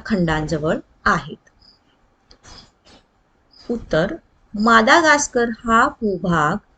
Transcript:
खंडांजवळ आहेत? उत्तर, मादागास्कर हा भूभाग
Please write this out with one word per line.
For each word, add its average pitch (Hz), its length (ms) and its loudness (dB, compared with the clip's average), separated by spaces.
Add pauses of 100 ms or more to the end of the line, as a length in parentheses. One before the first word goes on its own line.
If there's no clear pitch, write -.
खंडांजवळ 160 720 -2 (280)
आहेत? 165 440 -4 (2250)
उत्तर, 202 420 -2 (400)
मादागास्कर 240 960 2 (100)
हा 233 280 2 (140)
भूभाग 175 560 -2 (200)